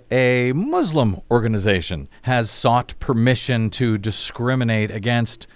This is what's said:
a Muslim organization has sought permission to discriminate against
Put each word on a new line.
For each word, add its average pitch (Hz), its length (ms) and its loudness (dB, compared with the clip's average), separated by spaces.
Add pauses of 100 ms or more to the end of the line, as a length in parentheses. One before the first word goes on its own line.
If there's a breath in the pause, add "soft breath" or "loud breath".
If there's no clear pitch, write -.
(100)
a 123 420 2
Muslim 160 680 0 (100)
organization 101 800 0 (140 soft breath)
has 123 280 0
sought 120 480 0
permission 117 720 0
to 113 260 0
discriminate 110 920 -2
against 113 640 -2